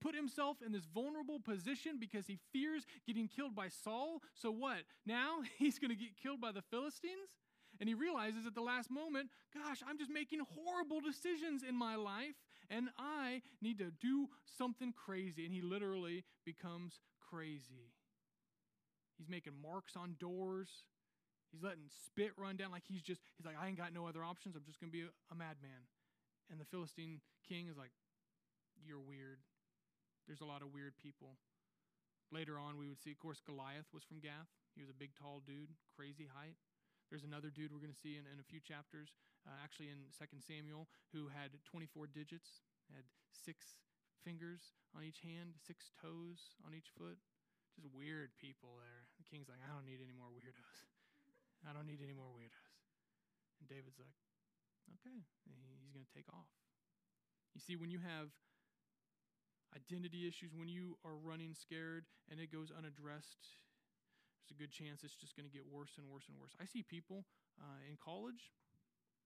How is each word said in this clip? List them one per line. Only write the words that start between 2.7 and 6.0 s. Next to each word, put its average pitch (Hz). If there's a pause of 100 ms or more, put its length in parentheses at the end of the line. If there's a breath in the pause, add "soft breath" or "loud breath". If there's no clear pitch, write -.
getting 220
killed 269
by 196
Saul. 262 (140 loud breath)
So 233
what? 233 (280 loud breath)
Now 269
<laughs> -
he's 277
gonna 240
get 214